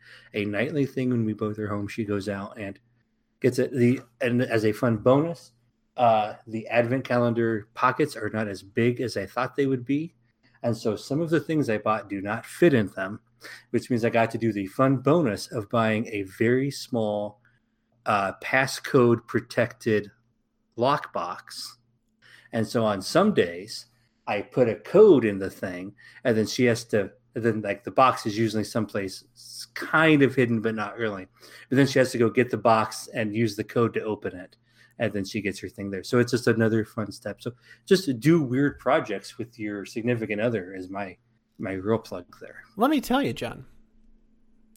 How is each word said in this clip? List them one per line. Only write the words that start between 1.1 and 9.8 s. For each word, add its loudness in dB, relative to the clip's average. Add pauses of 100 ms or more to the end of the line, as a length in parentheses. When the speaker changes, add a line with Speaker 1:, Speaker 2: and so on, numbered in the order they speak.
Speaker 1:
when 0
we -2
both -4
are -4
home. -4
She -6
goes -4
out -8
and -12 (600)
gets 2
it. 0
The, 2 (200)
and 0
as 0
a 4
fun 0
bonus, 0 (440)
uh, 2 (120)
the -8
advent 0
calendar 0
pockets 0
are -6
not -4
as -10
big 0
as -6
I -6
thought -6
they 2
would -2